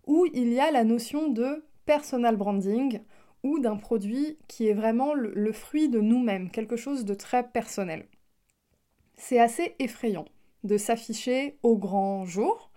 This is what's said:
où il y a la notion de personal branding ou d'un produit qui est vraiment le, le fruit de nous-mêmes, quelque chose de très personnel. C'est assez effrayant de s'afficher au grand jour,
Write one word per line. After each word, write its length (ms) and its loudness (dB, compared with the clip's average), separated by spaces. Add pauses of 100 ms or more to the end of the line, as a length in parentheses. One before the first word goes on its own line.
où 260 4
il 200 2
y 80 2
a 100 4
la 140 4
notion 460 0
de 340 -2 (200)
personal 520 2
branding 640 -2 (420)
ou 160 0
d'un 180 0
produit 720 -4
qui 220 -2
est 60 4
vraiment 400 0
le, 200 -2
le 180 0
fruit 360 0
de 120 2
nous-mêmes, 500 2
quelque 260 -6
chose 280 -6
de 100 -4
très 280 -2
personnel. 640 -6 (1080)
C'est 240 2
assez 400 2
effrayant 460 -4 (360)
de 140 2
s'afficher 880 -2
au 120 6
grand 480 -2
jour, 520 -2